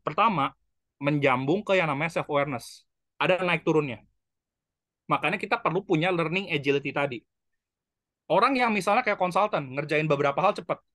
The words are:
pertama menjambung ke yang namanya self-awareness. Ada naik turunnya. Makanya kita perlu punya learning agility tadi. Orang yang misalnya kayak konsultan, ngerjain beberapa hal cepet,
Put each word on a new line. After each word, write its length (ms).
pertama 560
menjambung 640
ke 160
yang 160
namanya 320
self-awareness. 640
Ada 240
naik 240
turunnya. 320
Makanya 240
kita 240
perlu 240
punya 240
learning 480
agility 320
tadi. 320
Orang 240
yang 160
misalnya 320
kayak 160
konsultan, 560
ngerjain 320
beberapa 320
hal 160
cepet, 240